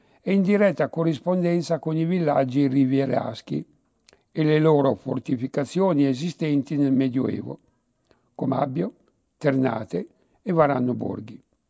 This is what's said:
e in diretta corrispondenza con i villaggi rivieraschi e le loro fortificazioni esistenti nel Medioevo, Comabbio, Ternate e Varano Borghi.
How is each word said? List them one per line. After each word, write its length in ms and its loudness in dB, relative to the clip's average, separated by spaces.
e 120 -2
in 80 4
diretta 460 2
corrispondenza 920 -2
con 200 -4
i 80 0
villaggi 600 2
rivieraschi 1080 0
e 60 2
le 160 4
loro 360 4
fortificazioni 1120 -2
esistenti 720 -2
nel 160 2
Medioevo, 640 -2
Comabbio, 560 -2
Ternate 720 -2
e 100 -4
Varano 420 2
Borghi. 480 -10